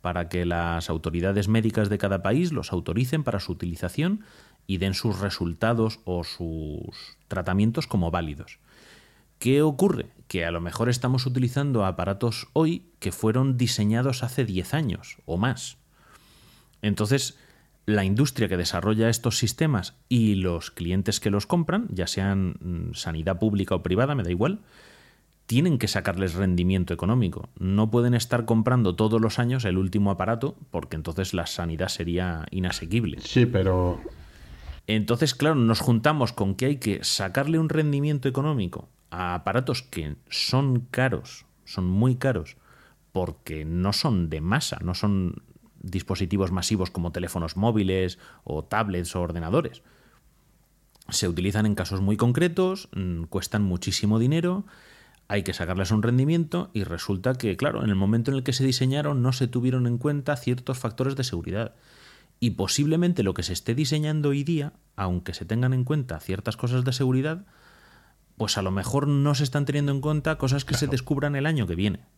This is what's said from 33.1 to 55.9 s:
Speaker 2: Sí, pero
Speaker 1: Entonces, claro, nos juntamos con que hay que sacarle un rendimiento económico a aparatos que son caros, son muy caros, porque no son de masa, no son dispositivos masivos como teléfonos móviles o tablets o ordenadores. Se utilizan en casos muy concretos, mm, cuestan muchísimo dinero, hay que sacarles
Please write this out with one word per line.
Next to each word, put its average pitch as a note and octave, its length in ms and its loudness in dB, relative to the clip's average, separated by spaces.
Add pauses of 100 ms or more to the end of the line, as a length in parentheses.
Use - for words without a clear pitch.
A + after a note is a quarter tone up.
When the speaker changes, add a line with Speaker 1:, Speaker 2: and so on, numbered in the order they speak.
Speaker 2:
Sí, - 260 4
pero F#2 540 2 (840)
Speaker 1:
Entonces, A2+ 480 2
claro, D3+ 220 2
nos A#2 240 4
juntamos B2 520 2
con G2 220 0
que B2 120 0
hay C#3+ 100 2
que A2+ 260 -2
sacarle C#3 560 0
un D#3+ 100 2
rendimiento D3 600 0
económico C3 600 -2 (220)
a F2+ 240 -4
aparatos A#2+ 480 -2
que D2+ 340 -8 (140)
son C3 500 2 (100)
caros, - 560 -2 (180)
son F#2 240 -2
muy A#2 280 4
caros, B2+ 400 -2 (560)
porque D#2+ 520 -6
no F2 280 0
son F#2+ 380 0
de D#2 100 -4
masa, G2+ 420 -2
no F2 120 -2
son F#2+ 480 -2 (380)
dispositivos F#2 720 -2
masivos F#2 380 -2
como E2+ 220 -4
teléfonos F2 440 -6
móviles F#2+ 600 2 (260)
o D2+ 200 -6
tablets F#2+ 520 -2
o F2+ 60 -2
ordenadores. E2+ 600 -2 (1300)
Se - 200 -2
utilizan F#2 380 0
en G#2 80 2
casos F#2+ 260 -2
muy G2 160 2
concretos, E3+ 800 0
mm, F2 300 -4
cuestan G2+ 380 -2
muchísimo G2 560 0
dinero, E3 480 0 (640)
hay G2+ 140 0
que F2 120 -2
sacarles F2+ 360 -2